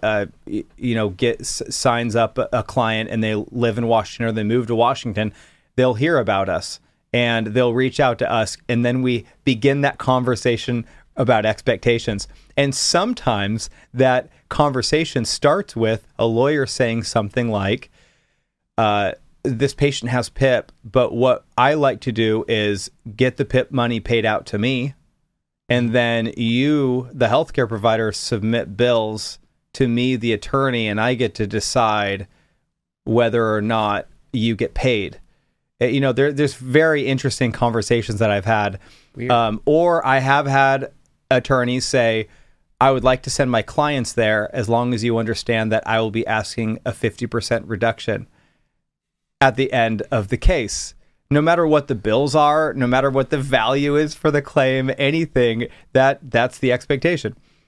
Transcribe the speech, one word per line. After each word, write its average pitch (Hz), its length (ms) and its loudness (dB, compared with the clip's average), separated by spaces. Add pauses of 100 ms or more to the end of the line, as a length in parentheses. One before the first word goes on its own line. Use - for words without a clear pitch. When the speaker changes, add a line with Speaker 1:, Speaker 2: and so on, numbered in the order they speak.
Speaker 1:
uh, 104 240 0 (200)
y-, - 180 -6 (120)
you 120 180 -4
know, 110 160 0
gets, - 520 -4 (120)
signs 120 400 -2
up 113 220 0
a, 131 160 -2
a 117 100 0
client 110 480 -2
and 113 140 -2
they 110 120 -2
live 117 420 -2
in 117 80 -2
Washington 113 400 0
or 113 60 -2
they 107 120 -4
move 117 220 0
to 117 80 -2
Washington, 110 580 0 (440)
they'll 127 180 2
hear 147 240 0
about 98 320 0
us - 280 -6 (320)
and 117 380 0
they'll 120 240 2
reach 131 260 -2
out 127 200 2
to 117 120 -2
us. 113 280 -2 (100)
And 120 160 0
then 123 160 0
we 123 240 -2 (220)
begin 139 340 2
that 139 160 0
conversation 123 880 -2 (320)
about 110 300 2
expectations. 113 840 -2 (260)
And 139 200 0
sometimes 113 960 -2 (240)
that 127 340 2 (220)
conversation 147 720 0
starts 156 500 0
with 113 320 0 (120)
a 113 80 2
lawyer 131 400 2
saying 113 380 -2
something 117 460 -2
like, 101 400 -2 (840)
uh, 104 360 2 (300)
"This 135 300 -2
patient 135 380 -2
has 123 180 -2
pip, 131 440 0 (120)
but 120 300 0
what 123 300 2 (120)
I 131 180 4
like 135 260 0
to 127 120 -6
do 110 360 0
is 104 420 -2 (260)
get 127 220 0
the 139 80 -2
pip - 240 0
money 120 300 -2
paid 113 260 0
out 107 200 0
to 107 120 -6
me, 127 340 -2 (760)
and 120 240 2
then 117 420 2
you, 127 760 0
the 123 160 0
healthcare 131 400 0
provider, 110 440 0
submit 107 640 -4
bills 110 600 0 (360)
to 131 140 2
me, 123 280 2
the 113 160 0
attorney, 123 560 -2
and 104 120 -2
I 123 140 2
get 117 220 -2
to 110 100 -2
decide 104 800 0 (800)
whether 113 500 2
or 107 80 0
not 107 440 0 (260)
you 113 220 0
get 107 200 -4
paid." 110 460 -2 (600)
Uh, 127 60 4
you 131 140 0
know, 135 120 2
there, 139 200 2
there's 139 220 0
very 147 520 2
interesting 127 460 0
conversations 117 680 0
that 107 120 2
I've 101 160 0
had. 104 320 0 (360)
Speaker 2:
Weird. 123 160 -4
Speaker 1:
Um, 113 360 2
or 165 400 2
I 135 120 4
have 139 280 2
had 135 440 2 (400)
attorneys 127 540 2
say, 113 440 0 (520)
"I 131 100 6
would 131 140 2
like 131 200 4
to 131 60 -6
send 131 200 0
my 113 120 2
clients 147 500 -2
there 107 420 2
as 110 140 -4
long 120 260 0
as 110 100 -4
you 117 140 0
understand 110 540 -2
that 110 140 0
I 113 140 0
will 113 100 -2
be 113 160 -4
asking 110 580 -4
a 120 80 -4
fifty - 340 -4
percent 113 400 -4
reduction 110 600 -2 (1120)
at 131 180 4
the 135 160 0
end 113 380 0
of 107 180 -2
the 117 100 -2
case." - 560 0 (360)
No 147 120 4
matter 165 240 4
what 151 220 2
the 135 60 -4
bills 113 400 0
are, 151 380 2
no 131 140 -2
matter 131 240 2
what 131 180 0
the 151 100 -2
value 135 580 0
is 151 180 0
for - 160 0
the 147 100 2
claim, 131 560 0
anything, 131 720 0 (260)
that, 135 280 4 (100)
that's 120 280 0
the 127 140 0
expectation. 139 640 -2 (320)